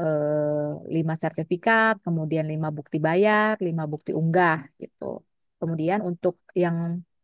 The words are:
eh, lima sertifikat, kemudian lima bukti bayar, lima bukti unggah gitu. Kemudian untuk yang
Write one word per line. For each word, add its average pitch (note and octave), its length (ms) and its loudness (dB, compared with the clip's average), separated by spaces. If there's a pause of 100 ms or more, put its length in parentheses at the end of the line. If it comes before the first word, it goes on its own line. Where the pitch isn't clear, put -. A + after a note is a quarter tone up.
eh, D3+ 720 0 (160)
lima D#3+ 320 0
sertifikat, G#3+ 840 2
kemudian D#3 420 -2
lima D#3 240 -4
bukti D3+ 240 -8
bayar, G#3+ 640 2
lima E3 320 -2
bukti - 240 -6
unggah D#3+ 480 4 (160)
gitu. - 420 -10 (360)
Kemudian E3 480 -2
untuk F3 320 -2 (160)
yang E3+ 480 0 (220)